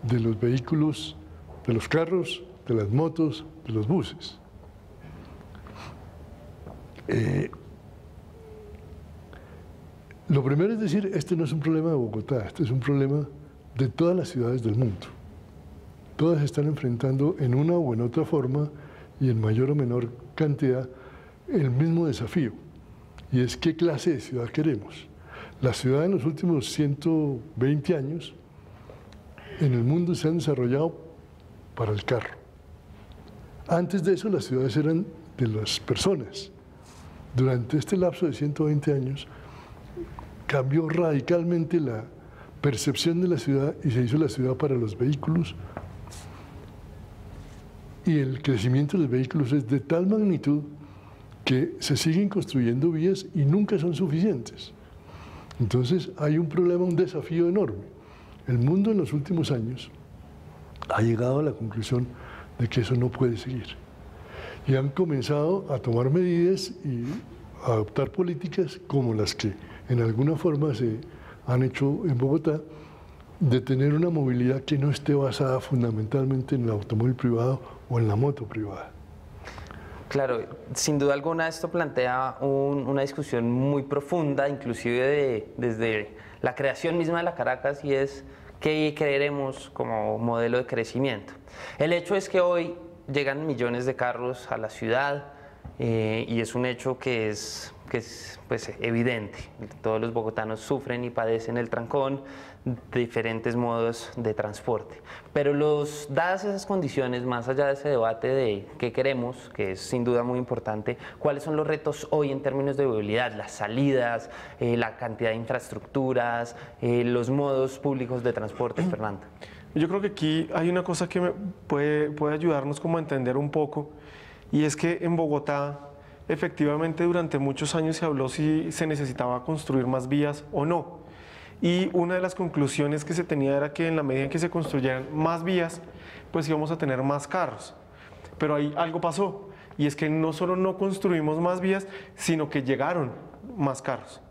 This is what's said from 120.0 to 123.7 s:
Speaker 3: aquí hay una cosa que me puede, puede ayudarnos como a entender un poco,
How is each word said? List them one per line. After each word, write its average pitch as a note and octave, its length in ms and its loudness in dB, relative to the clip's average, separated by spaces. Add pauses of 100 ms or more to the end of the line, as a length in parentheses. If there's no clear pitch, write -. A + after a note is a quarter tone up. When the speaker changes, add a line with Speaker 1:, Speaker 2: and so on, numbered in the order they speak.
Speaker 3:
aquí D#3+ 460 0
hay E3 160 2
una F3+ 140 2
cosa F3 260 -2
que F#3 100 -2
me F3+ 120 2 (360)
puede, D3 440 2
puede D3+ 240 0
ayudarnos D3 440 0
como E3 180 0
a E3 40 0
entender C3 340 0
un D3 140 0
poco, D3 400 0 (640)